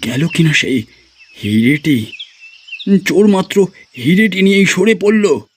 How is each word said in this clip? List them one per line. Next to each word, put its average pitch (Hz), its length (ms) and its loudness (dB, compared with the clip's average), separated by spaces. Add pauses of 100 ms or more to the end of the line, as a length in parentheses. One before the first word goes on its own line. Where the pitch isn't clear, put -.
গেল 127 240 -4
কিনা 160 260 0
সেই 131 300 -2 (600)
হিরেটি? 120 600 0 (1000)
চোর 180 220 2
মাত্র 196 400 0 (300)
হিরেটি 185 440 0
নিয়েই 196 240 4
সরে 202 300 2
পড়ল। 202 440 0 (180)